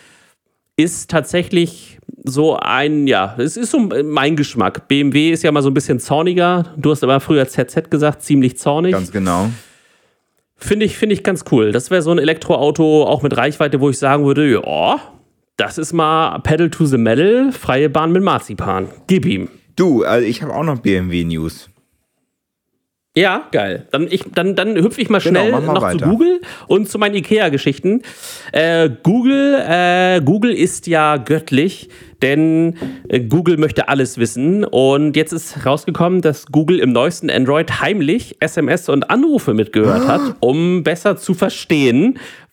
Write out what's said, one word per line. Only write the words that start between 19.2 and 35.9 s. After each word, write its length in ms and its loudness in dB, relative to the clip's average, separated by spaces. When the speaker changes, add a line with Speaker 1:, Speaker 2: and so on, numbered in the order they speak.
Speaker 1:
ihm. 220 -4
Speaker 2:
Du, 280 2
also 220 0
ich 160 -4
hab 80 -8
auch 140 -4
noch 140 -2
B 160 0
M 160 -2
W 140 -2
News. 440 -8
Speaker 1:
Ja, 380 0
geil. 380 -4
Dann, 200 0
ich, 140 -2
dann, 220 0
dann 180 0
hüpf 220 2
ich 140 -2
mal 100 2
Speaker 2:
Genau, 200 2
Speaker 1:
schnell 120 2
Speaker 2:
mach 100 0
mal 120 -2
Speaker 1:
noch 80 0
Speaker 2:
weiter. 160 -2
Speaker 1:
zu 120 -2
Google 300 2
und 220 0
zu 100 -8
meinen 160 -2
ikea-Geschichten. 840 0
Äh, 360 2
Google, 540 2
äh, 560 2
Google 280 2
ist 340 -2
ja 320 2
göttlich, 720 -2
denn, 520 2
äh, 120 0
Google 380 2
möchte 300 0
alles 280 0
wissen. 480 0
Und 500 2
jetzt 180 -2
ist 340 -8
rausgekommen, 560 0